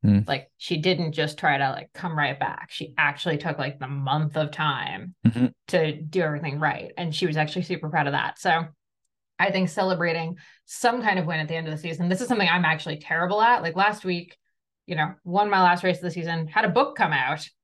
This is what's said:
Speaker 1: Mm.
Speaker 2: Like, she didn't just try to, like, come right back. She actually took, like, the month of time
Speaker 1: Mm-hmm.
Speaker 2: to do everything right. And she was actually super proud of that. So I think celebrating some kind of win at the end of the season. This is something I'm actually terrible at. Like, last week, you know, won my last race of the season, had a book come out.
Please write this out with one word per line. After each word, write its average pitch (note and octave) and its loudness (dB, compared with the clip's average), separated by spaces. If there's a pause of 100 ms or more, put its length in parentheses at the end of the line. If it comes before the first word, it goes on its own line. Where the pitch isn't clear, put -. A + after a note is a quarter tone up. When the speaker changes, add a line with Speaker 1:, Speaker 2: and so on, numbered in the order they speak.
Speaker 1:
Mm. G#2 6
Speaker 2:
Like, - -4
she - -4
didn't D#3+ 0
just D3+ -2
try D3 2
to, C#3 2
like, - -8
come E3 -6
right C#3 0
back. - -6
She - -12
actually D3 0
took, D3+ -4
like, C#3+ -6
the C3+ -8
month C#3 -2
of D3+ 0
time C3 -4 (100)
Speaker 1:
Mm-hmm. A#2 4 (240)
Speaker 2:
to D#3 0
do E3 -2
everything D3 -4
right. - -2
And E3 -4
she F#3 0
was D#3 0
actually D#3 -2
super D#3+ -6
proud D3+ 2
of C#3 -2
that. - -2
So E3 0 (760)
I F#3+ 4
think F#3 2
celebrating E3+ 0 (300)
some A#3+ 0
kind G3 2
of D#3+ -2
win D#3+ -2
at D3+ -4
the D#3+ -6
end D#3+ -6
of D#3 -6
the D3+ -6
season. E3+ -4
This F3+ 0
is B3 -4
something G3+ 2
I'm F3 2
actually D#3 -2
terrible F3+ 0
at. A#3 6
Like, E3 -2
last G#3 2
week, F3 -4 (480)
you F3 -6
know, D#3+ 0 (120)
won G3+ 2
my F#3+ 4
last F3 6
race F3+ 2
of - -10
the F3 -4
season, E3 -4
had G#3+ 2
a G3+ 2
book C4+ 2
come E3+ 2
out. C#3 0 (180)